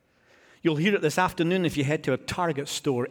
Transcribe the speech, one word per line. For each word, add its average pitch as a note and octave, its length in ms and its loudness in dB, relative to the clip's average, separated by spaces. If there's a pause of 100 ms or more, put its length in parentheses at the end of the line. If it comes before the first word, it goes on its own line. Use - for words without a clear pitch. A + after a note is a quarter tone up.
(640)
You'll D#3+ 140 2
hear F#3 180 2
it G3 80 0
this D#3 160 2
afternoon F3+ 480 2
if F#3 100 -2
you C#3+ 80 0
head D3+ 200 0
to C3+ 100 2
a - 20 0
Target D3 520 -4
store B2 420 -2